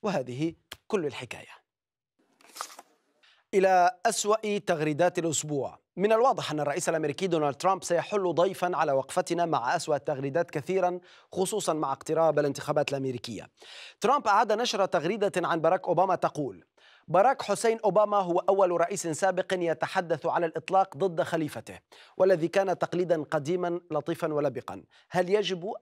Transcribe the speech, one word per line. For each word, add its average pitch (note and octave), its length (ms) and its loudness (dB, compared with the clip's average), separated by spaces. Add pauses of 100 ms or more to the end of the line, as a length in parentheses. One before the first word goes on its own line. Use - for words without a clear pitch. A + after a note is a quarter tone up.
وهذه D3 500 -4 (340)
كل F#3+ 180 -2
الحكاية. - 420 -10 (2000)
إلى F#3 380 6 (140)
أسوأ G#3 520 0
تغريدات E3 640 2
الأسبوع. D3+ 600 -4 (180)
من G3+ 140 2
الواضح A3 400 2
أن D3+ 80 -4
الرئيس D3 300 -2
الأمريكي D#3 380 -2
دونالد D3+ 280 0
ترامب F#3 280 0
سيحل F3 500 -2
ضيفا F3+ 400 0
على D#3 180 0
وقفتنا E3+ 540 -2
مع C#3+ 300 0
أسوأ D#3 200 -2
التغريدات C#3 560 -4
كثيرا، F3+ 480 -2 (320)
خصوصا F#3 420 -2
مع D3+ 180 -2
اقتراب D#3 480 2
الانتخابات D3 500 -2
الأمريكية. B2 600 -6 (500)
ترامب B3+ 280 2
أعاد G#3 240 4
نشر G#3+ 340 0
تغريدة F3+ 640 0
عن E3 140 -2
باراك E3 260 2
أوباما F3+ 280 2
تقول: C#3+ 500 -4 (420)
"باراك A#3+ 340 4
حسين A3+ 440 0
أوباما G#3 320 4
هو F3+ 220 2
أول F#3 420 2
رئيس E3+ 260 -2
سابق F#3 460 -2
يتحدث E3+ 720 -2
على D#3+ 200 0
الإطلاق E3+ 520 0
ضد F3 240 0
خليفته، D3 580 -4 (380)
والذي F3+ 300 4
كان F#3+ 300 0
تقليدا F3 460 0
قديما F3 580 -4 (100)
لطيفا D#3 420 -4
ولبقا. B2 500 -6 (260)
هل F3+ 200 0
يجب F#3+ 520 -2